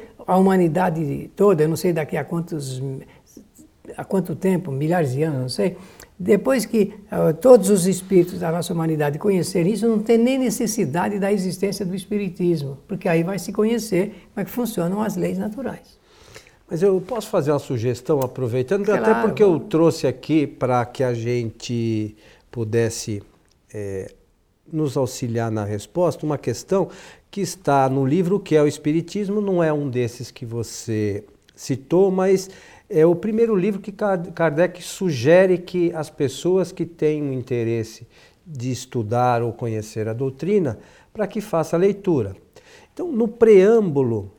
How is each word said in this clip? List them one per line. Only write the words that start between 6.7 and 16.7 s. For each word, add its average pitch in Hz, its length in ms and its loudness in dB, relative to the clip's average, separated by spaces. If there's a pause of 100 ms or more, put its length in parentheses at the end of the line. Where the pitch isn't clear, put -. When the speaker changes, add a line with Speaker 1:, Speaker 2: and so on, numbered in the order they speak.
Speaker 1:
ah, 170 220 2
todos 208 360 6
os 180 160 4
espíritos 180 540 2
da 170 120 -2
nossa 170 200 -4
humanidade 156 480 0
conhecerem 185 540 0
isso, 214 140 0
não 220 120 2
tem 233 180 4
nem 254 200 4
necessidade 202 840 -2
da 196 140 0
existência 190 520 -2
do 180 100 -4
Espiritismo, 175 840 -2 (100)
porque 190 220 -4
aí 165 140 2
vai 190 160 -4
se 202 120 -8
conhecer 214 840 -2
como 202 80 -6
é - 40 -6
que - 60 -12
funcionam 208 500 -4
as 202 160 -4
leis 180 200 -4
naturais. 214 680 -10 (600)
Speaker 2:
Mas 160 140 -6